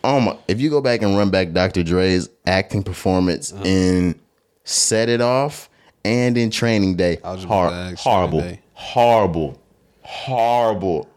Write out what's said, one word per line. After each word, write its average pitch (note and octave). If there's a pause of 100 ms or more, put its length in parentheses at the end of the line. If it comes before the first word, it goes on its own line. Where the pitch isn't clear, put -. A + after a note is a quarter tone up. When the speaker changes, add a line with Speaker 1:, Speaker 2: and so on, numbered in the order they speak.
Speaker 1:
Um, B2 (100)
if G2+
you D3
go D3
back A#2+
and G2+
run G2+
back F#2
Doctor F2+
Dre's F2+ (180)
acting F#2+
performance F#2
Speaker 2:
Uh-huh. G2
Speaker 1:
in F#2 (460)
Set A2+
It A#2+
Off B2+ (340)
and A#2+
in A#2
Training G#2+
Day, F2
Speaker 2:
I F2+
was F#2
just F#2+
Speaker 1:
hor-, F#2
Speaker 2:
about E2+
to F2 (180)
ask F2
Training A2
Speaker 1:
horrible, D#2
Speaker 2:
Day. F2 (140)
Speaker 1:
horrible, G2 (400)
horrible. A2+